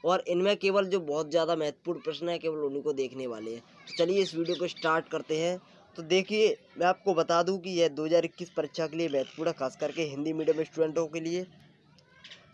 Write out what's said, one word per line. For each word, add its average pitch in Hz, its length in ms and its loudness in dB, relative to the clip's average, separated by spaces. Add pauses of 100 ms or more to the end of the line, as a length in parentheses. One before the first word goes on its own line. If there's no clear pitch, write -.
और 180 240 2
इनमें 185 280 2
केवल 196 280 2
जो 190 160 0
बहुत 151 300 -2
ज़्यादा 165 260 4
महत्वपूर्ण 156 420 -4
प्रश्न 156 300 -6
है, 170 100 -2
केवल 156 200 -4
उन्हीं 143 240 -4
को 151 100 -2
देखने 131 340 -4
वाले 113 240 -8
हैं। 117 100 -10
तो - 440 -4
चलिए, 190 180 2
इस 165 120 -2
वीडियो 165 220 -2
को 165 100 -4
स्टार्ट 165 420 0
करते 156 300 -4
हैं। 175 220 0 (360)
तो 175 60 -12
देखिए, 185 540 4 (220)
मैं 170 80 2
आपको 180 280 2
बता 170 280 4
दूं 190 160 0
कि 180 120 -8
यह 170 180 4
दो 147 180 -4
हज़ार 165 180 6
इक्कीस 170 260 -8
परीक्षा 156 360 -4
के 151 100 -8
लिए 165 120 0
महत्वपूर्ण 143 420 -2
है, 156 80 -6
खास 131 180 -4
करके 147 260 -4
हिंदी 147 300 -4
मीडियम 156 320 2
स्टूडेंटों 160 420 0
के 156 140 -6
लिए 175 260 -4 (1080)